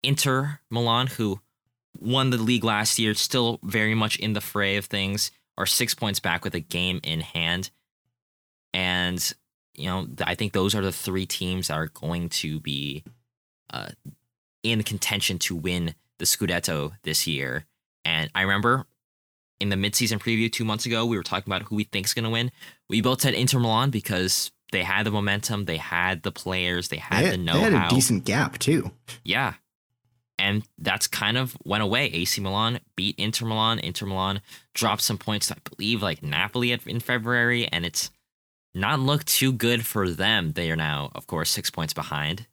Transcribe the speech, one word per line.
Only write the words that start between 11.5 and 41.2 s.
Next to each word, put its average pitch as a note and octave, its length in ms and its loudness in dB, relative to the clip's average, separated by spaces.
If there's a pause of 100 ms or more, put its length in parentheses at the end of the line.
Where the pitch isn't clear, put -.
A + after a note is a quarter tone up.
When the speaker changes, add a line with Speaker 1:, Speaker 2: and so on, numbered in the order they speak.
Speaker 1:
that D#2 80 -2
are D#2+ 100 -2
going E2+ 420 -4
to D2+ 300 -4
be, C#2+ 440 -6 (680)
uh, G#1 160 -8 (760)
in A2 200 2
contention G2+ 560 -2
to - 160 -2
win E2+ 400 -2 (220)
the E2+ 80 -4
Scudetto E2+ 680 0 (100)
this - 240 0
year. C2+ 380 -2 (380)
And D#2+ 320 0
I F#2+ 60 2
remember G#2 440 4 (720)
in G2+ 100 0
the G2 60 2
midseason G#2 440 0
preview A2+ 320 2
two A#2 140 -2
months G#2+ 200 -2
ago, A#2 200 0
we A#2 120 2
were F2 60 -2
talking F#2+ 260 -2
about F#2+ 140 -2
who G#2+ 120 -6
we G#2 100 2
think's - 280 -2
gonna A2+ 160 -2
win. A#2 220 0 (380)
We A2+ 120 4
both B2+ 200 4
said C#3+ 120 4
Inter B2+ 260 2
Milan A#2+ 320 4
because F#2+ 600 0 (200)
they F#2 120 0
had F#2+ 220 2
the G#2+ 60 0
momentum, G#2 540 0
they E2 120 -2
had F2 460 0
the G2 80 -2
players, F2+ 580 -2
they - 80 -4
had - 220 0
Speaker 2:
They D3 40 4
Speaker 1:
the F3+ 60 4
Speaker 2:
had, F#2 100 -2
they F2+ 40 -4
Speaker 1:
know-how. E2+ 400 4
Speaker 2:
had E2+ 80 2
a - 40 4
decent B2 300 2
gap, B2+ 340 0
too. C#3+ 320 2 (320)
Speaker 1:
Yeah. A2 300 0 (840)
And G2+ 260 0 (140)
that's G2 300 0
kind G#2+ 300 0
of B2+ 260 -2
went G#2 200 0
away. A#2 240 2
A F2 180 0
C - 160 0
Milan G#2+ 400 0 (160)
beat F#2+ 200 -2
Inter A2+ 280 -2
Milan. A2 340 2
Inter - 260 -6
Milan G2 360 -2 (320)
dropped A2 280 2
some G#2 160 0
points G#2 300 -2
to, - 80 -4
I - 140 -16
believe, G#2+ 340 -2
like, F2 180 -2
Napoli G#2 520 0
at, A#2+ 120 -6
in A#2 140 -4
February, A#2+ 720 2
and E2+ 140 -2
it's - 260 -4 (600)
not G#2+ 260 0
looked C#3+ 280 2
too C3 260 2
good A#2 320 2
for G2 240 0
them. F#2 420 2
They E2 200 -2
are E2 40 0
now, D2+ 400 -2
of - 120 -12